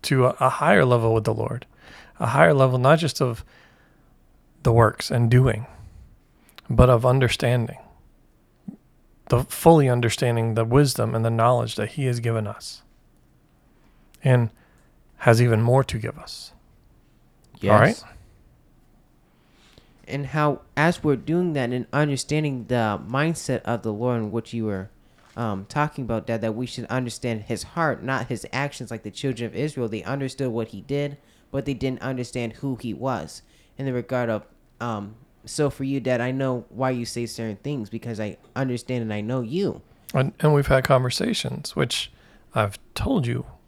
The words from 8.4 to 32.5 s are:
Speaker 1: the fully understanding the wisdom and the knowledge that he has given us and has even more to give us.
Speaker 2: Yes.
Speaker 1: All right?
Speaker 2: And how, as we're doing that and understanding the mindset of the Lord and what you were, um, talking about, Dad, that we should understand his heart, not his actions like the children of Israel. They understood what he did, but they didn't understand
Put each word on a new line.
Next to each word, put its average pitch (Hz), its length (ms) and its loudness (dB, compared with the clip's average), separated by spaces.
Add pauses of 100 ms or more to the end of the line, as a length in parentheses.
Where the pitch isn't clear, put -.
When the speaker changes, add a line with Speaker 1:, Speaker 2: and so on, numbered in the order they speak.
Speaker 1:
the 123 140 4
fully 156 460 6
understanding 117 680 2
the 113 100 2
wisdom 120 480 2
and 113 120 0
the 113 60 2
knowledge 117 440 2
that 107 160 -4
he 139 140 -4
has 120 140 -2
given 113 280 -2
us - 340 -14 (1400)
and 123 260 4 (680)
has 117 240 6
even 113 200 4
more 127 220 4
to - 160 -6
give 113 180 -8
us. - 340 -18 (1080)
Speaker 2:
Yes. 98 140 2
Speaker 1:
All 104 60 8
right? 170 240 4 (2000)
Speaker 2:
And 139 200 -6
how, 147 340 0 (140)
as 160 280 2
we're 147 140 2
doing 165 360 -2
that 131 180 -2
and 123 220 -4
understanding 143 720 -2
the 110 400 0
mindset 139 560 -2
of 117 200 -4
the 110 100 -4
Lord 120 260 -2
and 107 120 -6
what 117 220 -8
you 117 120 -4
were, 98 240 -6 (480)
um, 104 320 -4
talking 147 340 -4
about, 113 220 -4
Dad, 113 160 -4
that 110 140 -4
we 123 100 -6
should 117 200 -10
understand 120 580 -6
his 113 200 -6
heart, - 400 -4
not 123 240 -4
his - 240 -8
actions 135 380 -6
like 113 140 -10
the 104 80 -10
children 120 400 -6
of - 40 -14
Israel. 131 320 -4
They 104 160 -6
understood 131 480 -6
what 113 180 -4
he 98 120 -14
did, 143 360 -6 (340)
but 139 140 -6
they 139 100 -4
didn't 131 260 -4
understand 123 520 -6